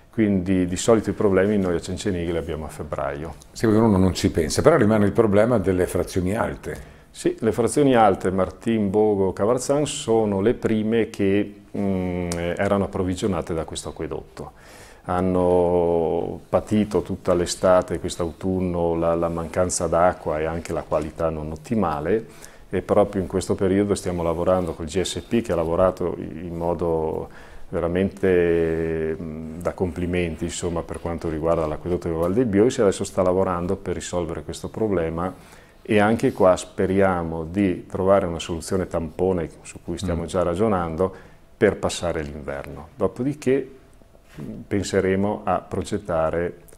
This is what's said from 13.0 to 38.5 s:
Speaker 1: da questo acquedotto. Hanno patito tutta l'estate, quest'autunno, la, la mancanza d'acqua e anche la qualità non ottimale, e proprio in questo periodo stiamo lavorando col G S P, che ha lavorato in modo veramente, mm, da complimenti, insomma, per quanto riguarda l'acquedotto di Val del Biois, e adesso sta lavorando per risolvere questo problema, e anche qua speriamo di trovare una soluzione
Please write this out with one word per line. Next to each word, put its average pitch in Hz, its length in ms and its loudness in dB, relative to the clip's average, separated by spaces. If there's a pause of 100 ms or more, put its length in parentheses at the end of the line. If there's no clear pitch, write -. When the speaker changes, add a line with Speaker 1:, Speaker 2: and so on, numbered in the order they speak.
Speaker 1:
da 78 120 -2
questo 80 240 -10
acquedotto. - 640 -10 (560)
Hanno 90 1400 2
patito 104 520 0
tutta 92 320 -2
l'estate, 90 640 2
quest'autunno, 87 1000 -2
la, 82 200 2
la 85 140 0
mancanza 85 580 -2
d'acqua 85 520 2
e 78 60 -2
anche 82 280 -6
la 76 80 -4
qualità 80 480 -2
non 78 200 -6
ottimale, 85 760 -2 (440)
e 92 120 -2
proprio 101 400 2
in 87 80 -4
questo 95 260 -2
periodo 98 400 2
stiamo 90 260 -4
lavorando 87 520 0
col 82 120 -10
G 82 160 -2
S 85 200 -4
P, 117 200 0
che 107 120 -4
ha - 20 0
lavorato 85 600 2
in 87 400 -10
modo 82 720 -2 (400)
veramente, 85 1500 0
mm, 80 440 -10
da 85 100 -2
complimenti, 87 720 -4
insomma, 85 400 -4
per 78 160 -12
quanto 85 300 -6
riguarda 80 360 0
l'acquedotto 85 440 -4
di 82 40 -2
Val 85 200 0
del 127 120 2
Biois, 107 320 4
e 123 40 2
adesso 98 240 2
sta - 160 -2
lavorando 92 560 0
per 90 180 -6
risolvere 80 480 -6
questo 85 240 -10
problema, 90 640 -2 (560)
e 107 100 4
anche 113 340 4
qua 92 240 6
speriamo 90 880 0
di 90 420 0
trovare 95 380 4
una 82 140 -4
soluzione 87 480 -4